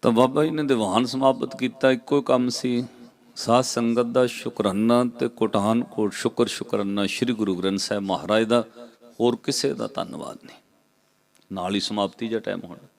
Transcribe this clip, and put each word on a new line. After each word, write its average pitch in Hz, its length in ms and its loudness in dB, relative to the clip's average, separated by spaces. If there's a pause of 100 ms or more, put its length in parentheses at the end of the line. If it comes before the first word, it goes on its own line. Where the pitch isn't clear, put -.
ਤਾਂ 120 100 4
ਬਾਬਾ 127 320 4
ਜੀ 160 60 0
ਨੇ 156 140 -4
ਦੀਵਾਨ 117 420 2
ਸਮਾਪਤ 131 520 0
ਕੀਤਾ, 131 340 0
ਇੱਕੋ 131 260 0
ਹੀ 139 40 2
ਕੰਮ 123 280 2
ਸੀ, 123 360 -2 (500)
ਸਾਧ 120 280 2
ਸੰਗਤ 117 380 0
ਦਾ 123 260 2
ਸ਼ੁਕਰਾਨਾ 113 800 0 (140)
ਤੇ 127 80 0
ਕੋਟਾਨ 110 560 0
ਕੋਟ 107 300 -2
ਸ਼ੁਕਰ - 320 0
ਸ਼ੁਕਰਾਨਾ 101 600 -2
ਸ੍ਰੀ 120 280 0
ਗੁਰੂ 104 220 0
ਗ੍ਰੰਥ 95 240 0
ਸਾਹਿਬ 101 240 -4
ਮਹਾਰਾਜ 95 400 2
ਦਾ, 113 200 2 (560)
ਹੋਰ 120 160 2
ਕਿਸੇ 139 380 -4
ਦਾ - 140 -6
ਧੰਨਵਾਦ - 580 -8
ਨਹੀਂ। - 120 -20 (960)
ਨਾਲ 95 220 -4
ਹੀ 101 40 0
ਸਮਾਪਤੀ 104 480 -4
ਦਾ 110 120 -4
ਟਾਈਮ 98 260 -6
ਹੋਣਾ। - 220 -20 (100)